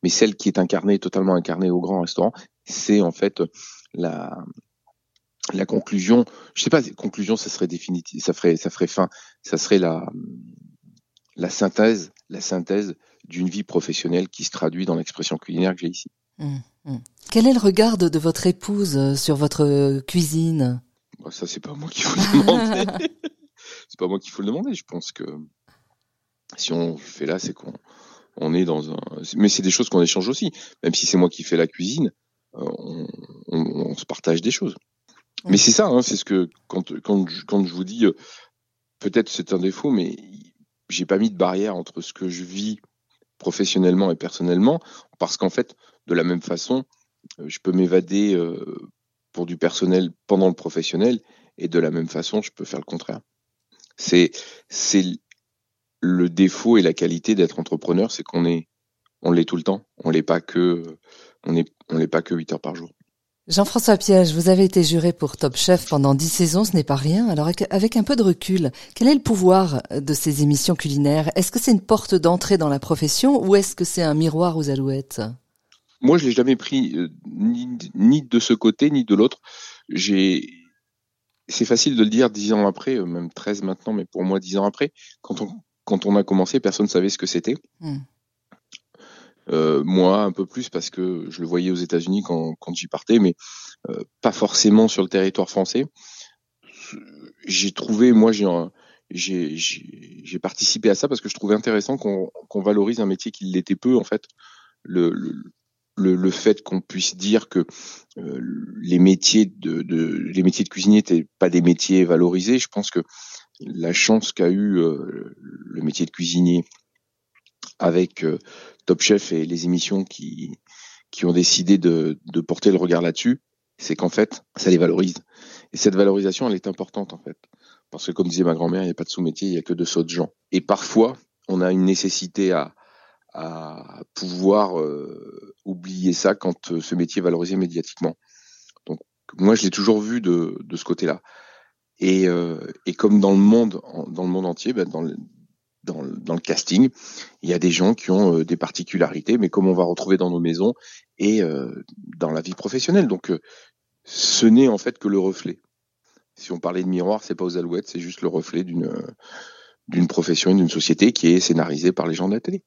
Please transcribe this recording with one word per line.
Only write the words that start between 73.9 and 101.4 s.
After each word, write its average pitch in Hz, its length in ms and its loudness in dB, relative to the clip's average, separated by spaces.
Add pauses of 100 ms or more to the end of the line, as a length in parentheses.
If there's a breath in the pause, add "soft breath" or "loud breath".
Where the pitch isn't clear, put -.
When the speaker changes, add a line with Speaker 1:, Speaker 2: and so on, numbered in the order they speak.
Speaker 2:
un 151 100 2
miroir 160 440 0
aux 143 120 -2
alouettes ? 135 520 -4 (800)
Speaker 1:
Moi, 143 160 6
je 151 80 2
l'ai 123 60 2
jamais 127 240 4
pris, 117 400 -2
euh, 85 140 -4 (160)
ni, 240 420 -2 (260)
ni 123 280 4
de 120 180 0
ce 117 140 2
côté, 113 360 2
ni 135 160 0
de 101 100 4
l'autre. 107 260 2 (480 loud breath)
J'ai, 95 580 0 (1000)
c'est - 180 -2
facile 127 300 2
de 110 80 4
le 107 60 2
dire 117 200 4
dix 104 240 -2
ans 104 140 2
après, 127 280 -4
euh, 98 100 -4
même 85 260 -8
treize 101 320 -8
maintenant, 95 280 -6
mais 98 140 -4
pour 92 180 -6
moi, 95 160 0
dix 95 180 -6
ans 98 80 2
après, 156 280 -2 (280 soft breath)
quand - 200 -10
on, 101 80 -8 (340)
quand 95 220 -2
on 101 100 2
a 101 80 4
commencé, 92 360 0
personne 104 280 0
savait 92 220 0
ce - 80 -6
que - 100 -6
c'était. - 280 -4 (240)
Speaker 2:
Hmm. 151 180 -8 (1500 soft breath)
Speaker 1:
Euh, 78 340 2
moi, 92 400 4
un 98 80 -2
peu 95 140 -4
plus - 240 -12
parce 85 200 -8
que 90 400 -6
je 85 120 -12
le 82 60 -6
voyais 90 240 0
aux 90 40 0
États-Unis 87 480 -2
quand, 80 360 -4
quand 87 140 -12
j'y 85 140 -10
partais, 113 320 0
mais, 92 160 2 (540 loud breath)
euh, - 140 -10 (180)
pas 113 100 0
forcément 107 560 4
sur - 140 -2
le 92 80 -2
territoire 98 400 0
français. 117 360 -2 (1600 loud breath)
J'ai - 260 -2
trouvé, 113 400 4
moi, 113 200 8
j'ai 104 140 0
un, 85 260 -2 (380 soft breath)
j'ai, 90 480 -6
j'ai, - 680 -10
j'ai 90 160 -10
participé - 500 0
à 98 60 4
ça - 120 -4
parce 127 140 -4
que - 60 -12
je - 60 -4
trouvais 104 220 0